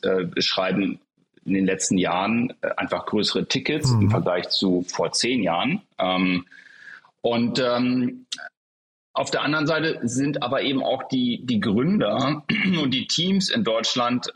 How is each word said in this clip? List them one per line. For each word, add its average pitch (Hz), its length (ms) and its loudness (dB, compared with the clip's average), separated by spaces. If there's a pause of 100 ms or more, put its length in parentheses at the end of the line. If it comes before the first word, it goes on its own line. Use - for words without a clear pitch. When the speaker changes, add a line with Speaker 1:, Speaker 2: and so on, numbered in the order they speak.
Speaker 1:
äh, 95 240 0 (140)
schreiben 95 600 0 (420)
in 95 120 0
den 95 100 2
letzten 95 320 2
Jahren, 95 640 0
äh, - 160 -2
einfach - 280 -2
größere 98 420 0
Tickets 147 440 0
Speaker 2:
Mhm. 110 120 4
Speaker 1:
im 101 80 6
Vergleich 90 360 0
zu 90 400 2
vor - 240 -2
zehn 120 320 0
Jahren. 95 380 0 (160)
Ähm, 92 480 0 (760)
und, 117 400 0
ähm, 123 680 2 (840)
auf 131 180 -2
der 135 120 0
anderen 147 260 0
Seite 156 360 0
sind 135 380 -2
aber 120 200 0
eben 135 200 0
auch 127 280 -2
die, 123 360 -2
die 120 140 0
Gründer 139 880 0
<clears throat> 190 340 0
und 131 120 0
die 127 140 -2
Teams 185 420 0
in 110 160 0
Deutschland, 120 720 0